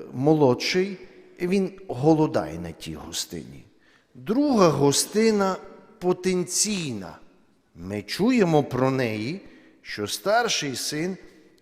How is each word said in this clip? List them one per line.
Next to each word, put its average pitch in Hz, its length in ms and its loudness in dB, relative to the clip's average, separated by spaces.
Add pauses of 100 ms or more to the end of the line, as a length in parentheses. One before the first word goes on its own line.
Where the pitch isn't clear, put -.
(120)
молодший, 151 880 2 (400)
і 180 80 -4
він 190 260 0 (160)
голодає 127 720 2
на 85 140 -10
тій 80 220 -12
гостині. 71 680 -12 (500)
Друга 214 540 4
гостина 190 880 2 (420)
потенційна. 180 1200 -2 (560)
Ми 98 280 -8
чуємо 170 600 2
про 131 260 0
неї, 127 500 -2 (420)
що - 240 -8
старший 190 720 -2
син 170 400 -6 (460)